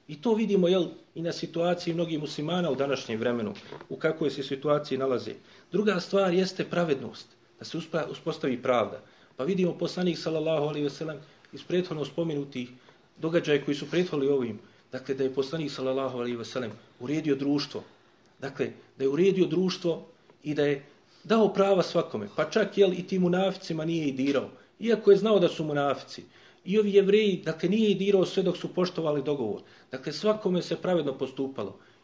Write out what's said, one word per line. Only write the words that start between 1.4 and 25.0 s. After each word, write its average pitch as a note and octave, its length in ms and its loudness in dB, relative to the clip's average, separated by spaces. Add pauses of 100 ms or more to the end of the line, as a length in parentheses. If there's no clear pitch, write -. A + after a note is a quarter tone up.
mnogih E3 260 -2
muslimana D#3 500 -2
u C3 40 0
današnjem B2+ 460 -2
vremenu, A#2 340 -2 (340)
u C3+ 80 -8
kakvoj D#3 340 0
se C#3+ 120 -6
situaciji C#3+ 560 -2
nalaze. B2+ 360 -2 (380)
Druga G3+ 280 0
stvar F#3+ 340 2
jeste F#3 300 0
pravednost, C#3+ 640 -2 (320)
da - 60 -16
se - 140 -8
uspa-, D#3+ 320 -6
uspostavi D3 520 -4
pravda. B2 400 2 (340)
Pa C3 80 -4
vidimo F3 340 0
poslanik, F3 400 -2
sallallahu D#3 480 0
alejhi D3 180 -2
ve C#3 60 0
sellem, D3+ 300 -10 (320)
iz C#3 120 -16
prethodno E3+ 400 -2
spomenutih C#3+ 680 -6 (480)
događaja D3+ 460 2
koji D3 100 0
su C#3+ 160 -8
prethodili D#3 420 2
ovim, A#2+ 260 0 (340)
dakle, C3 220 -6
da C3+ 100 -2
je C3 100 -2
poslanik, C#3+ 360 -4
sallallahu C3 480 -2
alejhi A#2+ 180 -4
ve A#2 80 -6
sellem, A#2 280 -6 (280)
uredio C#3+ 360 0
društvo. C#3+ 480 -2 (560)
Dakle, C3+ 300 -4 (280)
da C3+ 60 0
je C3+ 40 4
uredio F3 380 4
društvo E3+ 600 0 (360)
i D3 120 -6
da D3 100 2
je C#3+ 200 -2 (400)
dao G#3+ 280 4
prava G3 300 4
svakome, A2 540 -2
pa D#3 140 0
čak, G3+ 280 0
jel, F#3+ 140 6
i F3 140 -6
tim F#3+ 160 0
munaficima F3 640 0
nije E3 220 -2
i C3+ 60 0
dirao, C3 380 0 (300)
iako A3 300 4